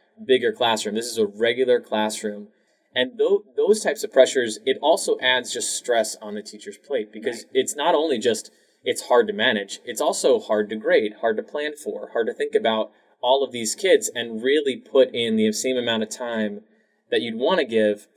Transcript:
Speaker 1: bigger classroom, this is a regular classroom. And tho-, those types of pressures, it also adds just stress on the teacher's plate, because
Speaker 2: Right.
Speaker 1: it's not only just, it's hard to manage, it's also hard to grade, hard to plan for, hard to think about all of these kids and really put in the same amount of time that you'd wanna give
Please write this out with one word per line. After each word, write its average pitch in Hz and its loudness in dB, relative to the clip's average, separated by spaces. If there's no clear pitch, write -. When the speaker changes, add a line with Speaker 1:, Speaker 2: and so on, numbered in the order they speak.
Speaker 1:
bigger 117 2
classroom, 110 -2
this 113 -4
is 117 -6
a 107 2
regular 120 2
classroom. 107 -4
And 127 -2
tho-, 190 2
those 185 2
types 151 -4
of - -8
pressures, 123 4
it 131 0
also 156 2
adds 127 0
just - -6
stress 113 -2
on 107 -10
the 104 -8
teacher's 104 -16
plate, 110 -6
because 113 -8
Speaker 2:
Right. - -20
Speaker 1:
it's 131 0
not 160 2
only 147 0
just, 110 0
it's 117 -4
hard 120 4
to 101 -2
manage, 104 -2
it's 120 -8
also 151 2
hard 107 -2
to 110 -6
grade, 113 0
hard 113 0
to 113 -2
plan 147 -8
for, 104 -10
hard 117 0
to 117 -4
think 147 -2
about 110 0
all 131 4
of 123 -4
these 117 -4
kids - 2
and 117 -6
really 139 2
put - 2
in 113 0
the 107 4
same 131 -2
amount 117 -2
of 107 -4
time 110 -6
that 117 0
you'd 117 -6
wanna 156 2
give 107 0